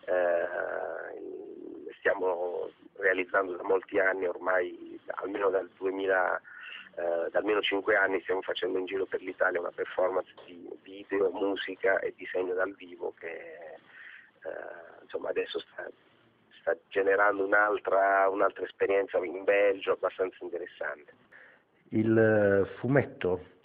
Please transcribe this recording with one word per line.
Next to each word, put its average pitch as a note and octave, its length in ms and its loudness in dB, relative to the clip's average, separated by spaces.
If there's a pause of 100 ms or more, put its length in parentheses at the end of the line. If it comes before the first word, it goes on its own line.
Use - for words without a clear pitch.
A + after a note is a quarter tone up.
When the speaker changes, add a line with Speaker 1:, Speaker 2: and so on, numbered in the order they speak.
Speaker 1:
eh, E2+ 1900 -4
stiamo F2 720 0 (260)
realizzando F#2+ 580 0
da F2+ 80 -10
molti F#2+ 360 0
anni F#2+ 260 2
ormai, F2 720 -2 (220)
almeno G2 280 0
dal F#2 280 -2
duemila, F#2+ 580 0 (600)
eh, E2+ 340 -2
da F2 80 0
almeno G2+ 240 2
cinque G2 340 0
anni F#2+ 260 2
stiamo F#2 200 -2
facendo F#2 380 -4
in F#2 60 -4
giro F#2+ 200 -4
per E2 160 -6
l'Italia F#2 380 -2
una F2 120 -6
performance F#2 640 -2 (120)
di F2+ 220 -18 (140)
video, G2 480 -2
musica F#2+ 680 -2
e - 160 -6
disegno F#2 400 -4
dal F#2+ 180 -2
vivo F2 460 -12
che, E2 80 -12
eh, - 1200 -16 (540)
insomma, - 260 -8
adesso - 300 -2
sta, - 280 -12 (720)
sta - 160 0 (120)
generando G2 580 4
un'altra, G2 840 4
un'altra F#2+ 360 0
esperienza F#2+ 540 2
in F2+ 240 -4
Belgio G2 480 4
abbastanza F#2 500 -2
interessante. E2+ 720 -8 (760)
Speaker 2:
Il, A2 280 4
eh, G#2 480 6 (140)
fumetto A#2+ 840 0